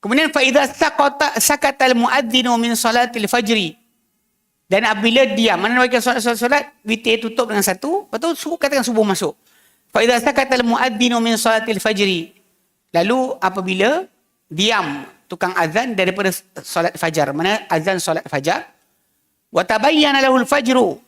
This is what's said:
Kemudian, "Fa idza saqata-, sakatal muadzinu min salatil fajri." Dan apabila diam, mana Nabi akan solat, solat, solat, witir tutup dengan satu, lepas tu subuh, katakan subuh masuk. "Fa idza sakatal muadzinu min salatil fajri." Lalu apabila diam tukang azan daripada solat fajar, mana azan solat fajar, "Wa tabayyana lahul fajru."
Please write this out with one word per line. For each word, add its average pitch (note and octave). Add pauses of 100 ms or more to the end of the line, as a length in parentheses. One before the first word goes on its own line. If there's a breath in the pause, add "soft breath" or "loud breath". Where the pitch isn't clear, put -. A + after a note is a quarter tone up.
Kemudian, C#4
"Fa C4+
idza C4+
saqata-, C#4+
sakatal C#4
muadzinu A#3+
min A#3
salatil A#3
fajri." G#3+ (880)
Dan G3+
apabila A3+
diam, G#3+
mana A#3
Nabi B3+
akan A#3+
solat, B3
solat, A#3
solat, C#4 (180)
witir A3+
tutup A3+
dengan G#3
satu, C#4
lepas -
tu D#4+
subuh, E4
katakan C#4
subuh A3
masuk. F#3 (560 soft breath)
"Fa G#3+
idza A#3+
sakatal C4
muadzinu A#3
min A3+
salatil A3
fajri." G3 (580)
Lalu A#3+
apabila F#3+ (460)
diam D#3+ (160)
tukang F3+
azan F#3+
daripada F#3+ (300)
solat E3+
fajar, D3+
mana F3+
azan F3
solat D#3+
fajar, D3 (800)
"Wa E3+
tabayyana C#4
lahul C4
fajru." B3+